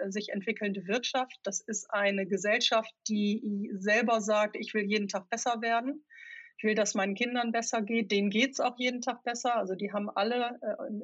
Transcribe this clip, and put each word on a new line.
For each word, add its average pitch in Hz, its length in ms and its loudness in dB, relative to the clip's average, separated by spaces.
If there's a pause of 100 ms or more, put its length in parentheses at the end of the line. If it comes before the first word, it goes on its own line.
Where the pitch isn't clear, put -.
äh, 196 80 -2
sich 202 200 -4
entwickelnde 202 560 -2
Wirtschaft. 247 580 -2
Das 202 160 -4
ist - 300 -6
eine 202 360 2
Gesellschaft, 208 680 2 (160)
die 208 640 0
selber 220 460 4
sagt, 208 360 2
„Ich 220 180 -6
will 208 100 2
jeden 208 240 0
Tag 190 220 -6
besser 233 320 -2
werden. 233 420 0 (540)
Ich - 60 -4
will, 214 100 4
dass 208 200 2
meinen 196 200 0
Kindern 240 380 0
besser 233 300 0
geht.“ 214 300 0
Denen 202 180 4
geht's 254 300 2
auch 247 180 0
jeden 247 220 0
Tag 240 240 -4
besser. 240 320 0
Also 190 180 0
die 196 180 -4
haben 208 160 -2
alle, 240 540 0
äh, - 260 -4
im, 214 160 -6